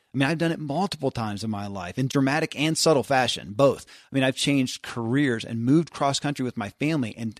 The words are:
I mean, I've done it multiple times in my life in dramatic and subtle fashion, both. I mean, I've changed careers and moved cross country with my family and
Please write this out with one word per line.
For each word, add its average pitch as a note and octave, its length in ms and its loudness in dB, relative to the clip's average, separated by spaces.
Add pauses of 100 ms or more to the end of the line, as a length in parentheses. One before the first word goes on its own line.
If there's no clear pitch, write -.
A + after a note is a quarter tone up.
(140)
I - 40 -2
mean, C3+ 100 4
I've D#3+ 120 0
done E3 120 2
it E3 80 -4
multiple D3+ 520 -2
times G#2+ 320 -4
in A2 80 -2
my G2+ 160 -4
life F#2+ 320 -8
in C3 80 2
dramatic C#3+ 520 0
and D#3 180 0
subtle D3 260 4
fashion, B2 500 0
both. A2+ 320 2 (260)
I - 40 -4
mean, C3 80 2
I've C3 120 2
changed C#3 460 0
careers A#2+ 640 0
and A2+ 180 -4
moved C#3+ 280 4
cross C#3 280 0
country C#3+ 240 -4
with B2 140 -4
my G#2 120 -4
family C#3 460 -2
and A2+ 240 -8